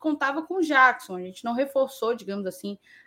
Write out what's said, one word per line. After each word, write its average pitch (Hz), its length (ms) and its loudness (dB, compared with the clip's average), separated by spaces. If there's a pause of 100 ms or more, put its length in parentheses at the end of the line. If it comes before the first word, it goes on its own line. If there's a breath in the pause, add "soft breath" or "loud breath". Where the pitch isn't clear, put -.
contava 294 420 -2
com 349 120 -8
o 381 80 0
Jackson, 262 520 4
a 180 60 -6
gente 185 240 -12
não 233 80 -2
reforçou, 262 640 0
digamos 202 300 -6
assim, 196 300 -8 (300 soft breath)